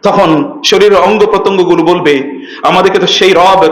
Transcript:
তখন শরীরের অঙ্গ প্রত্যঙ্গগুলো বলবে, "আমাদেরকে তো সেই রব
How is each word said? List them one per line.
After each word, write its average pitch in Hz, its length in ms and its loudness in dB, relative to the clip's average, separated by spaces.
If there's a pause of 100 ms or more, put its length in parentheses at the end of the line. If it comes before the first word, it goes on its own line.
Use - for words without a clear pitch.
তখন 180 600 0
শরীরের 202 340 2
অঙ্গ 208 260 2
প্রত্যঙ্গগুলো 190 580 0
বলবে, 151 600 -2 (200)
"আমাদেরকে 185 360 0
তো 185 80 -2
সেই 190 260 0
রব 180 400 2